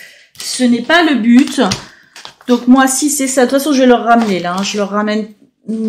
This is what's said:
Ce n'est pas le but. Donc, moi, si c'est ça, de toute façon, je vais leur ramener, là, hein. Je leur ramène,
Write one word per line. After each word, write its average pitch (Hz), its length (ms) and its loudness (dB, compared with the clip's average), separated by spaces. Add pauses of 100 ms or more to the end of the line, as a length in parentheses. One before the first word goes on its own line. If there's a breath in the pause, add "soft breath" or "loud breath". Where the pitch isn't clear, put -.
(380 loud breath)
Ce - 260 -6
n'est 240 180 0
pas 330 200 2
le 320 120 0
but. 240 480 2 (840 loud breath)
Donc, 240 200 0
moi, 262 200 4
si 285 220 -2
c'est 269 180 -2
ça, 254 200 0
de 247 40 -8
toute 277 80 0
façon, 285 140 -2
je 262 80 2
vais 254 80 4
leur 226 160 2
ramener, 226 340 2
là, 175 200 -6
hein. 196 40 -4
Je 196 140 -6
leur 196 140 -4
ramène, 214 380 -4 (600)